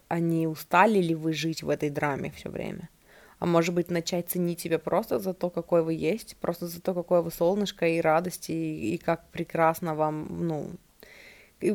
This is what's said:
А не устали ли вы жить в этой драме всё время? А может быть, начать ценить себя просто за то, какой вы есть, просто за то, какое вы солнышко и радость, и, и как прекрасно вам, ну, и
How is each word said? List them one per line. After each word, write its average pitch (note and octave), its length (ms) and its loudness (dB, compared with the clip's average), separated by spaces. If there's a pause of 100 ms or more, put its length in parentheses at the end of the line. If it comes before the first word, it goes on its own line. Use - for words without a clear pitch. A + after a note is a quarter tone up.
А E3+ 100 0
не E3 280 2
устали F#3+ 540 4
ли E3 140 2
вы D#3+ 180 -2
жить D#3 300 -4
в D3 60 -4
этой D3 200 0
драме D3 420 -2
всё - 200 -12
время? - 380 -8 (500)
А - 60 -2
может E3+ 300 4
быть, F3 160 0
начать F3 380 -2
ценить F3 320 -2
себя E3 180 0
просто A3+ 400 0
за F#3+ 140 -4
то, F3+ 160 -2
какой E3+ 340 2
вы D#3+ 120 0
есть, D#3 460 -2
просто F3 260 -4
за E3+ 140 -12
то, F#3+ 120 -2
какое F3 280 2
вы E3 100 -2
солнышко F#3 560 0
и E3 140 2
радость, E3 480 0
и, D#3+ 460 -4
и - 20 -2
как - 340 -2
прекрасно E3 640 0
вам, D#3 320 0 (200)
ну, D3+ 240 -4 (920)
и G#3+ 140 2